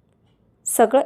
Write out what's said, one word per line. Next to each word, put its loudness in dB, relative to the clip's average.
सगळं 0